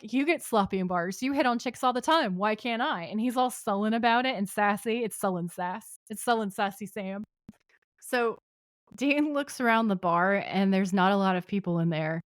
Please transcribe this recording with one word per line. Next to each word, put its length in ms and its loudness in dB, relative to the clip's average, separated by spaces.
You 240 0
get 160 2
sloppy 360 0
in 80 0
bars. 360 -2
You 100 -2
hit 140 2
on 120 2
chicks 260 -6
all 80 4
the 80 0
time. 360 2
Why 180 0
can't 280 -4
I? 220 -2
And 160 -6
he's 160 0
all 140 2
sullen 440 -2
about 320 2
it 100 0
and 120 -2
sassy. 560 0
It's 120 -6
sullen 320 -2
sass. 500 -8
It's 120 -12
sullen 280 0
sassy 360 -4
Sam. 380 -8
So 380 -2
Dean 400 2
looks 260 -4
around 280 4
the 80 2
bar, 500 2
and 260 2
there's 200 2
not 200 4
a 40 4
lot 200 2
of 100 -4
people 340 -2
in 100 2
there. 380 -2